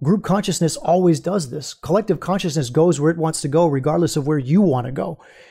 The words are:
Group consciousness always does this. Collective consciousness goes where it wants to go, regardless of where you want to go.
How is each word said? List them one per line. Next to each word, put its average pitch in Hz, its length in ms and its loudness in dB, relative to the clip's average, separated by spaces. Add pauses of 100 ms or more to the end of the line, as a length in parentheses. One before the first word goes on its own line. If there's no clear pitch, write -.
Group 180 200 2
consciousness 175 540 -2
always 175 420 2
does 170 320 -4
this. 143 240 -12
Collective 190 460 -2
consciousness 160 500 -2
goes 156 300 2
where 156 100 4
it 165 60 -2
wants 160 260 -4
to 151 60 -4
go, 165 180 4
regardless 151 500 0
of 139 100 -2
where 151 120 0
you 139 220 2
want 147 260 2
to - 60 -8
go. 185 260 -6 (320)